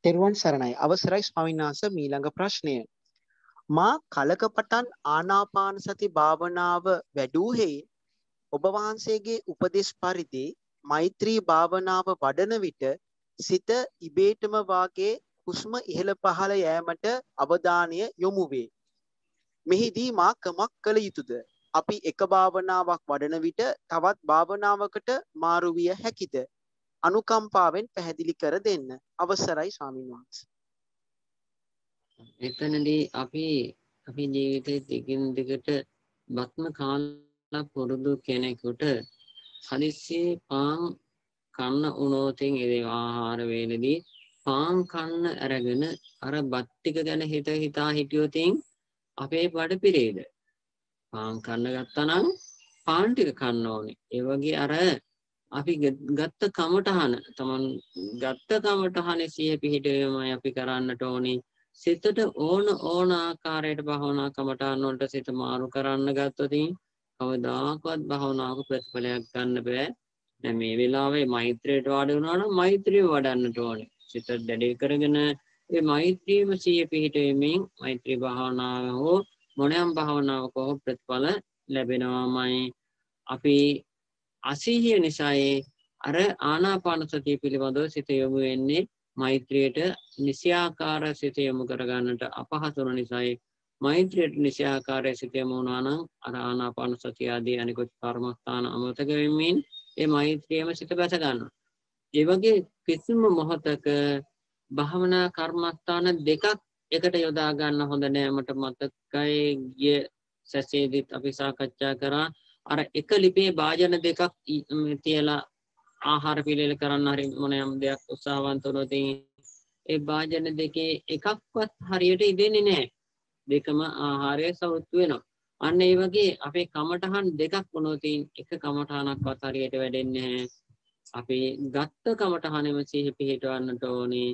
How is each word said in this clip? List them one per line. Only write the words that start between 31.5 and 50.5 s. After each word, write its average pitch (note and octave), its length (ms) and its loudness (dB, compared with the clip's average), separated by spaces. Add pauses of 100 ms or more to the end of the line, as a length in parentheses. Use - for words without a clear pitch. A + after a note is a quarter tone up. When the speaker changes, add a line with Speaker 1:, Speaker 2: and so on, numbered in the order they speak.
Speaker 2:
එතනදී D3+ 760 0
අපි, C3 360 -6 (600)
අපි C#3 180 -8
ජීවිතේ C#3 560 -2
දිගින් C3 420 -4 (100)
දිගට C3 360 -4 (600)
බත්ම B2 440 -6
කාලා D3 920 -6
පුරුදු C3 520 -2
කෙනෙකුට B2 640 -4 (800)
හදිස්සියේ E3 840 -4
පාන් C#3+ 380 -2 (720)
කන්න C3+ 360 -2
වුණොතින් C#3 640 0
ඒ A#2+ 240 0 (100)
ආහාර A#2 520 -4
වේලෙදී A#2 560 -2 (420)
පාන් D3+ 440 0
කන්න E3+ 400 -4 (140)
අරගෙන C3 440 -2 (360)
අර C3+ 240 -6
බත් B2 260 -4
ටික - 300 -6
ගැන D#3 240 -2
හිත D3+ 340 -4
හිතා D3+ 340 -2
හිටියොතින් D3+ 600 2 (640)
අපේ D#3+ 300 0
බඩ E3 320 -2
පිරේද? B2 380 4 (960)